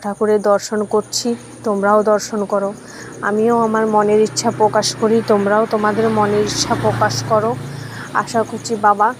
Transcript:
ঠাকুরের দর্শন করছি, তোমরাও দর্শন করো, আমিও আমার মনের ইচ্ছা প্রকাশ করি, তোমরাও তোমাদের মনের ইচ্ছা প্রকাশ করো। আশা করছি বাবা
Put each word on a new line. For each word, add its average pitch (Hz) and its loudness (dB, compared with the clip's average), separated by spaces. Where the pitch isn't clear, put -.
ঠাকুরের 208 0
দর্শন 202 0
করছি, 214 -2
তোমরাও 208 4
দর্শন 208 -2
করো, 196 0
আমিও 220 2
আমার 220 0
মনের 208 4
ইচ্ছা 233 -2
প্রকাশ 214 2
করি, 220 2
তোমরাও 202 2
তোমাদের 214 0
মনের 208 2
ইচ্ছা - -2
প্রকাশ 214 0
করো। 220 2
আশা 226 -2
করছি 226 -6
বাবা 208 4